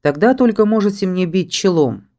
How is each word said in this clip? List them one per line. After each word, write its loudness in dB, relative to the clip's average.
Тогда 2
только 2
можете 0
мне -2
бить -4
челом -2